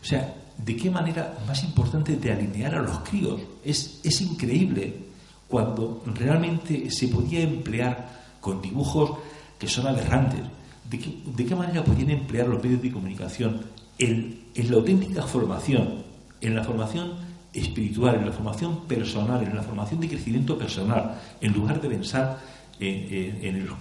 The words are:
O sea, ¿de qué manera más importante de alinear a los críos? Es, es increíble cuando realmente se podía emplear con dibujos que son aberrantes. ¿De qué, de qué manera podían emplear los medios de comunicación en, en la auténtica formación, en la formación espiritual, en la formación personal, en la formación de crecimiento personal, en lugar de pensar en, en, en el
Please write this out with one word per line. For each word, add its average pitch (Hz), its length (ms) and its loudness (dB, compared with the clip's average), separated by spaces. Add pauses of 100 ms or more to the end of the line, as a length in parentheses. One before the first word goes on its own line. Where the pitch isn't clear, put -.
O - 20 -20
sea, 135 300 -2 (240)
¿de 113 160 -2
qué 185 160 0
manera 165 560 -2
más 139 160 -2
importante 156 540 2
de 117 160 2
alinear 101 420 0
a 156 80 2
los - 160 -2 (100)
críos? 196 320 0 (240)
Es, - 380 -2
es - 180 2
increíble 160 760 2 (500)
cuando 113 600 0
realmente 151 840 2
se - 160 0
podía 165 340 2
emplear 123 1000 -2
con 95 200 -4
dibujos 139 520 2 (480)
que - 80 -4
son 123 180 0
aberrantes. 131 540 4 (500)
¿De 117 100 -4
qué, - 240 -8
de 123 220 -2
qué 185 100 0
manera 170 280 0
podían 135 260 4
emplear 123 360 2
los 123 160 2
medios 127 180 4
de 127 120 -2
comunicación 104 680 -2 (380)
en, 113 460 2 (100)
en 120 160 2
la 120 60 8
auténtica 175 460 4
formación, 110 840 0 (360)
en 113 140 0
la 110 80 0
formación 127 520 -4 (380)
espiritual, 113 640 0
en 104 100 2
la 98 60 -2
formación 160 540 -4
personal, 110 560 0
en 101 140 -2
la 101 60 -2
formación 107 360 -4
de 165 100 -2
crecimiento 135 480 0
personal, 107 640 0 (200)
en 107 140 2
lugar 123 260 2
de 143 80 -2
pensar 131 500 0 (400)
en, 98 160 -2 (180)
en, 95 320 -4
en 95 120 -2
el 95 120 -4 (120)